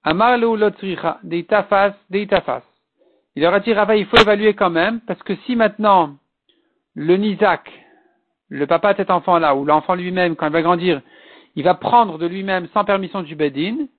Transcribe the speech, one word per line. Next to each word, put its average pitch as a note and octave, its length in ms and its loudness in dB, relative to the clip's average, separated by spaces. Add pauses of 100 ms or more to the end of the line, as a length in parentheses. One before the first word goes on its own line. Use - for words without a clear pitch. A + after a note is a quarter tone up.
Amar A3 340 2
leu A3+ 180 0
lo G#3 140 2
tzricha, F3 540 -8
deitafas, G3 680 0 (140)
deitafas. F#3 540 -2 (720)
Il C#3 80 -2
leur F3 100 4
a G3 80 2
dit, A3+ 140 -2
Rava, G#3 220 2
il G3+ 100 0
faut A#3 100 0
évaluer G#3 380 4
quand G3 160 0
même, G3 300 -2
parce - 220 -10
que G3 220 -6
si B3+ 100 -4
maintenant, G3+ 640 2 (800)
le E3 220 2
Nizak, G3+ 540 0 (760)
le C#3 180 -4
papa E3+ 260 2
de G3+ 60 -2
cet G3 120 -4
enfant-là, E3 440 2
ou C#3 100 -2
l'enfant D3+ 300 2
lui-même, F3+ 400 -2
quand D#3 120 -4
il D3+ 60 -4
va D#3+ 100 0
grandir, F3 400 0 (540)
il C#3 80 -6
va F3+ 100 4
prendre G#3+ 420 0
de E3 100 -6
lui-même F#3 460 -6
sans G#3 120 -2
permission G3 380 -4
du D#3 120 -12
Bedin D#3 520 -4 (120)